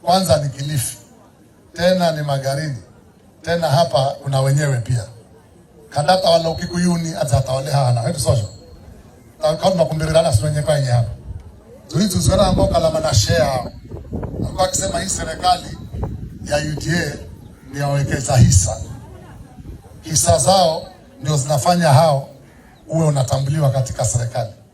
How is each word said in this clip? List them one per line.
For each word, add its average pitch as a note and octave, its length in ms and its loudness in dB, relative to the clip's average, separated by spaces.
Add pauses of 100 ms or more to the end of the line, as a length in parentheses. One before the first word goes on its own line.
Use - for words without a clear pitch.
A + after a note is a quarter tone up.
kwanza E3+ 340 2
ni C#3+ 120 -2
Kilifi. C#3 480 -6 (760)
Tena F3 400 2
ni D3+ 100 -4
Magarini. C#3 540 -2 (680)
Tena E3 260 -2
hapa D#3 360 2 (180)
kuna C3+ 180 -2
wenyewe C3+ 400 2
pia. A2+ 240 -2 (880)
Kandata E3+ 400 2
wala E3 200 4
Ukikuyuni, F3 640 -2
ata C3 380 0
wale C3+ 180 -4
hana. B2 300 2
Hebu E3+ 200 -4
sojo. B2 280 0 (920)
Kwa D#3+ 300 2
tunakumbirirana D#3+ 600 2
si - 120 2
wenyewe D3+ 180 0
kwa D3 120 2
yenyewe C3 200 2
hapa. A#2 160 2 (760)
Zuri F#3 180 0
zuri F#3 340 2
ambao F#3 260 4
Kalama D#3+ 340 0
na D#3 140 -2
share E3 300 4
hao. C3 280 -4 (720)
Alikuwa F#3 200 -2
akisema F#3 360 -4
hii F#3+ 80 -6
serikali F3 680 -2 (680)
ya D3 120 -2
U D3+ 240 -4
D - 100 -6
A E3 260 -2 (560)
ni C3 80 -8
ya C#3+ 80 -2
wawekeza C#3 480 0
hisa. - 440 6 (1200)
Hisa D#3+ 360 2
zao F#3 480 2 (340)
ndio D3 160 -2
zinafanya D#3+ 520 2
hao C#3+ 400 4 (600)
uwe D#3+ 180 0
unatambuliwa C#3 640 0
katika B2 340 -2
serikali. A#2+ 460 -4 (240)